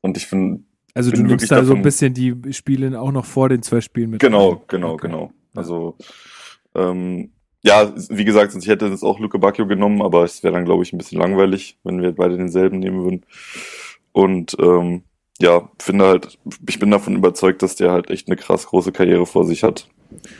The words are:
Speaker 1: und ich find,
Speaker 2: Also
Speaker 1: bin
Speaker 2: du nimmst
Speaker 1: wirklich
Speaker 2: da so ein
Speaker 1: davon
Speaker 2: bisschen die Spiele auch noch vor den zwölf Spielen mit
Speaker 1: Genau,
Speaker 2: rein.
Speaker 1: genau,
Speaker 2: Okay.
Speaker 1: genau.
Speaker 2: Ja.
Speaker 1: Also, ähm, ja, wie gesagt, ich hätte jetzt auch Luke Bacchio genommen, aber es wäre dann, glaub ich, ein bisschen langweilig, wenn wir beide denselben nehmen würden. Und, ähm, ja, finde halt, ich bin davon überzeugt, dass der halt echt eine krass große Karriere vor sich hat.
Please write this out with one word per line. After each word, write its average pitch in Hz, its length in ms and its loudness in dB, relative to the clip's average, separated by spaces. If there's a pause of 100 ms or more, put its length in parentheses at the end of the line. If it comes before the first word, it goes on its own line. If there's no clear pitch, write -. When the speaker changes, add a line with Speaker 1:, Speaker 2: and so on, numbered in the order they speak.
Speaker 1:
und 95 140 -4
ich - 100 -12
find, - 380 -4 (300)
Speaker 2:
Also 123 160 0
Speaker 1:
bin - 120 2
Speaker 2:
du 123 60 4
nimmst 123 160 2
Speaker 1:
wirklich - 60 -8
Speaker 2:
da 143 60 4
so 127 60 4
ein 131 40 2 (120)
Speaker 1:
davon 131 40 -2
Speaker 2:
bisschen 143 320 2
die 127 380 -4
Spiele 131 480 -4
auch 131 120 -4
noch 135 120 -4
vor 131 240 0
den 127 140 0
zwölf - 220 -2
Spielen 117 260 -6
mit 110 100 -6
Speaker 1:
Genau, 101 300 6
Speaker 2:
rein. 85 180 -6
Speaker 1:
genau, 87 240 -4
Speaker 2:
Okay. 78 160 -10
Speaker 1:
genau. 80 140 -8 (320)
Speaker 2:
Ja. - 60 -12
Speaker 1:
Also, 85 360 -8 (800)
ähm, 90 560 -6 (320)
ja, 104 300 6 (180)
wie 104 140 -4
gesagt, 104 300 2
ich 92 140 -10
hätte 107 180 0
jetzt 98 160 -6
auch - 160 -2
Luke 104 220 -6
Bacchio 101 260 0
genommen, 104 340 0
aber 87 220 2
es 87 220 -4
wäre 87 100 0
dann, 87 100 -2
glaub 87 180 0
ich, 87 100 -8
ein 90 60 -10
bisschen 85 200 -10
langweilig, 95 640 0
wenn 90 180 -6
wir 90 140 -2
beide 90 220 -2
denselben 92 420 -2
nehmen 92 240 -6
würden. 90 200 -4 (880)
Und, 95 480 0
ähm, 87 420 2 (380)
ja, 87 280 4 (120)
finde 95 260 2
halt, 92 320 2 (300)
ich - 100 -8
bin 101 140 2
davon 101 240 0
überzeugt, 95 460 2
dass 95 120 -2
der 90 160 0
halt 90 200 -2
echt - 180 -10
eine 92 80 -2
krass - 300 -4
große 92 260 0
Karriere 87 340 2
vor 90 180 0
sich 85 200 -2
hat. - 240 -4 (520)